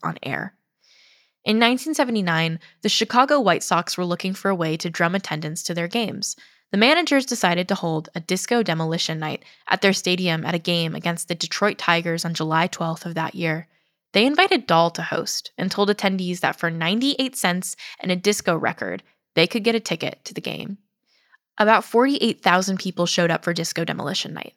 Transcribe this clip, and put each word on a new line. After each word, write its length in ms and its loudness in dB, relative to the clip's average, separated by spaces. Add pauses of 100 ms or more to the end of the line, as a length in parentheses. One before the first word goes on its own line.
on 220 -6
air. 300 -6 (880)
In 140 2
nineteen 360 2
seventy-nine, 640 0 (240)
the 80 0
Chicago 500 4
White 220 4
Sox 340 0
were 80 -2
looking 300 -2
for 160 -2
a 40 2
way 220 0
to 140 -6
drum 240 0
attendance 480 -4
to 100 -6
their 160 -4
games. 480 -4 (360)
The 40 0
managers 480 4
decided 440 0
to 60 0
hold 400 -2
a 60 -6
disco 420 0
demolition 560 -2
night 260 -6 (240)
at 120 2
their 140 4
stadium 500 0
at 100 -2
a 40 -2
game 360 -2
against 340 -4
the 60 -4
Detroit 440 -2
Tigers 460 0
on 100 -4
July 320 0
twelfth 400 -6
of 80 -8
that 200 -4
year. 320 -4 (460)
They 140 6
invited 400 4
Dahl 240 4
to 120 -8
host 540 -6
and 140 -4
told 180 2
attendees 520 0
that 160 0
for 140 -2
ninety-eight 680 0
cents 400 -2 (240)
and 120 -2
a 40 2
disco 380 0
record, 480 -4 (320)
they 120 6
could 180 -2
get 120 2
a 40 -2
ticket 440 -6
to 100 -16
the 80 -8
game. 340 -8 (800)
About 280 4
forty-eight 580 2
thousand 360 4
people 280 -2
showed 240 2
up 120 0
for 120 -2
disco 320 -4
demolition 480 -6
night, 220 -12